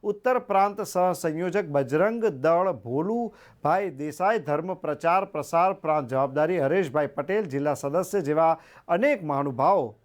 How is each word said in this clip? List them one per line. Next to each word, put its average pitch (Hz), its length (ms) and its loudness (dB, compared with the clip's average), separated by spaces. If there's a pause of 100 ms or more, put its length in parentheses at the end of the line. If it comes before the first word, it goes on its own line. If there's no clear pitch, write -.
ઉત્તર 208 340 0 (120)
પ્રાંત 202 340 2
સહ 180 280 2 (100)
સંયોજક 175 540 -2
બજરંગ 160 480 2 (220)
દળ 175 260 4 (140)
ભોલુભાઈ 180 1120 -2
દેસાઈ, 180 480 -2
ધર્મ 156 280 -2
પ્રચાર 165 500 0
પ્રસાર 170 460 0 (120)
પ્રાંત 151 260 0
જવાબદારી 143 560 0
હરેશભાઈ 147 500 0
પટેલ, 196 300 -2
જિલ્લા 143 300 -2
સદસ્ય 170 560 -2
જેવા 160 220 4 (340)
અનેક 208 360 2
મહાનુભાવો 143 640 0 (200)